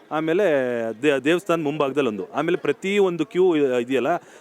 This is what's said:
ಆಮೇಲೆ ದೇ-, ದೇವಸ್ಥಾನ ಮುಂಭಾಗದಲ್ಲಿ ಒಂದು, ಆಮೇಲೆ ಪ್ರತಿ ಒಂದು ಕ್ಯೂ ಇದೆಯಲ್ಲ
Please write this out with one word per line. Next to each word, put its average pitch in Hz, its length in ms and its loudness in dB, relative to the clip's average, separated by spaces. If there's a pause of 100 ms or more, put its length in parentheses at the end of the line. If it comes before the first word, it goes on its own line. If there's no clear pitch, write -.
(100)
ಆಮೇಲೆ 160 340 0 (580)
ದೇ-, 139 220 2
ದೇವಸ್ಥಾನ 170 380 0
ಮುಂಭಾಗದಲ್ಲಿ 143 460 0
ಒಂದು, 101 240 -6
ಆಮೇಲೆ 165 260 -2
ಪ್ರತಿ 190 400 -2
ಒಂದು 175 280 0
ಕ್ಯೂ 180 300 2
ಇದೆಯಲ್ಲ 127 600 0 (240)